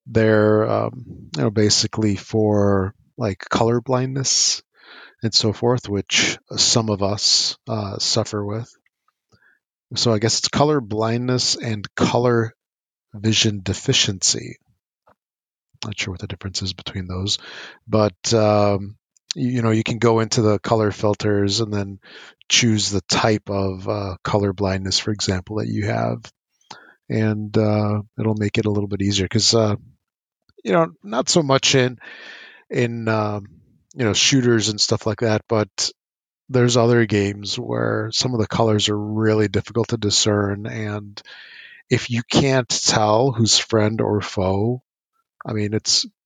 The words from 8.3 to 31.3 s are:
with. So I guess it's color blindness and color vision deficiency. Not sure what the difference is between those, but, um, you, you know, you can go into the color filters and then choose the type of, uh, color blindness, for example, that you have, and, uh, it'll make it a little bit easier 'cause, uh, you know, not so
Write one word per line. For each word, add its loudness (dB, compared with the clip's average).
with. -8
So 2
I 2
guess 0
it's -4
color 2
blindness 0
and -6
color 2
vision 0
deficiency. -2
Not -10
sure -6
what -14
the -10
difference -10
is -6
between -10
those, -4
but, 0
um, 2
you, -2
you -2
know, 2
you 2
can -6
go 4
into 0
the 4
color 2
filters 0
and -4
then -4
choose 2
the 0
type 0
of, -4
uh, -4
color 0
blindness, -2
for -4
example, -4
that -4
you -4
have, -2
and, -2
uh, 2
it'll 0
make -2
it 2
a 0
little -2
bit -4
easier 0
'cause, 0
uh, 2
you -2
know, 2
not -4
so 4